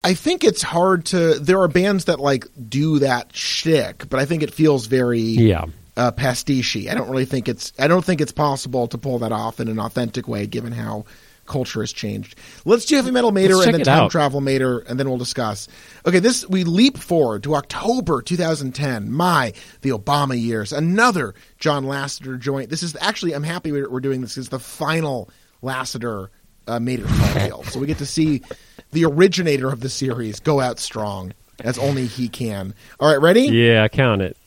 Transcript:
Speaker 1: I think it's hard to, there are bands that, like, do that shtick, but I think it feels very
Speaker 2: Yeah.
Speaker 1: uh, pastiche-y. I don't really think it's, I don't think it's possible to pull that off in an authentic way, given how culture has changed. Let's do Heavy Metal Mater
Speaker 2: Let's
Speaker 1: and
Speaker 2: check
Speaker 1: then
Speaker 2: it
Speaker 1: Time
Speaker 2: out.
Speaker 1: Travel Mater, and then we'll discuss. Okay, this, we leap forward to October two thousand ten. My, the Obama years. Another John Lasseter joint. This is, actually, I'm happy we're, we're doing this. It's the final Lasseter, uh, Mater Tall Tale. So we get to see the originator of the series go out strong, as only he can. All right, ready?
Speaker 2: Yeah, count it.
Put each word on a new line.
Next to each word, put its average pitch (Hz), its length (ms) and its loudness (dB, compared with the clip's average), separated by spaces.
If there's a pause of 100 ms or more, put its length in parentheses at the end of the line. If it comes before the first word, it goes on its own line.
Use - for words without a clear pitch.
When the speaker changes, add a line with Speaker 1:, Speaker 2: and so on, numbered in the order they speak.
Speaker 1:
I 185 120 2
think 349 300 -2
it's - 180 4
hard 175 440 2
to, 170 320 2
there 180 220 2
are 180 80 4
bands 185 380 2
that, 160 140 0
like, 139 260 0 (220)
do 147 320 0
that 131 360 0
shtick, - 720 -2
but 131 100 -2
I 139 60 2
think 151 180 -2
it 143 120 -4
feels 143 320 4
very 120 340 2
Speaker 2:
Yeah. 110 440 4 (320)
Speaker 1:
uh, 120 160 0
pastiche-y. 123 800 -2
I - 40 -2
don't 165 160 -4
really 131 140 0
think 127 240 -4
it's, - 300 -8
I 131 100 0
don't 175 160 4
think 170 160 0
it's 147 120 0
possible 131 560 -2
to 127 100 -8
pull 127 220 -4
that 113 120 -2
off 113 280 -4
in 113 80 -4
an 110 120 -4
authentic 117 480 -4
way, 104 180 -4
given 113 260 -8
how 110 320 -8 (420)
culture - 340 -6
has 113 120 -6
changed. 104 440 -10 (280)
Let's 233 220 4
do 294 100 4
Heavy 254 160 2
Metal 240 200 2
Mater 190 220 6
Speaker 2:
Let's 185 120 6
Speaker 1:
and - 0 -
Speaker 2:
check 156 60 6
Speaker 1:
then 165 100 2
Speaker 2:
it - 20 0
Speaker 1:
Time 135 200 6
Speaker 2:
out. 98 60 0
Speaker 1:
Travel 143 300 0
Mater, 131 400 0
and 123 180 -8
then 135 100 -2
we'll 127 100 -2
discuss. 117 500 -6 (360)
Okay, 175 140 4
this, 233 300 2
we 185 160 0
leap 202 340 4
forward 131 460 0
to 151 100 0
October 180 680 -2
two 180 160 -4
thousand 156 380 -2
ten. 120 380 -4
My, 151 400 2 (300)
the 135 80 -2
Obama 135 500 0
years. 113 320 -4
Another 170 600 2 (260)
John 143 240 0
Lasseter 139 540 -8
joint. 135 300 -4
This 160 140 -6
is, 160 180 -8
actually, 190 320 -4
I'm 143 120 -6
happy 170 280 -6
we're, 139 160 -4
we're 127 120 -6
doing 131 220 -2
this. 110 140 -10
It's 131 120 -10
the 131 100 -6
final 147 720 -4 (320)
Lasseter, 120 680 -6 (380)
uh, 117 140 -4
Mater 123 260 -4
Tall - 280 2
Tale. - 300 -2
So - 140 -8
we 139 80 -2
get 156 120 -2
to 143 80 -6
see 156 360 0 (480)
the 165 140 2
originator 156 680 2
of 113 80 -4
the 131 100 -6
series 120 520 -4
go 147 200 2
out 123 200 -2
strong, 98 520 -8 (280)
as 117 180 -4
only 135 280 0
he 120 220 -6
can. 104 460 -6 (240)
All 147 100 4
right, 143 140 6
ready? 196 200 8
Speaker 2:
Yeah, 117 440 6
count 117 340 2
it. 87 160 -4 (100)